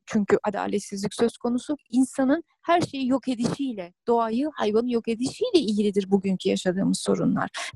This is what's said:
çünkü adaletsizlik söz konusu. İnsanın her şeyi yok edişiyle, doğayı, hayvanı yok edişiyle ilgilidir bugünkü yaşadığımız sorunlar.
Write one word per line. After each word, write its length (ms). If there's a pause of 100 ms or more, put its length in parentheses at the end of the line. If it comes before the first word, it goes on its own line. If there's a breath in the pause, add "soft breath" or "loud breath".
çünkü 380
adaletsizlik 720
söz 240
konusu. 400 (120)
İnsanın 540 (180)
her 200
şeyi 260
yok 200
edişiyle, 680 (140)
doğayı, 460
hayvanı 380
yok 160
edişiyle 520
ilgilidir 520
bugünkü 380
yaşadığımız 500
sorunlar. 500 (260 loud breath)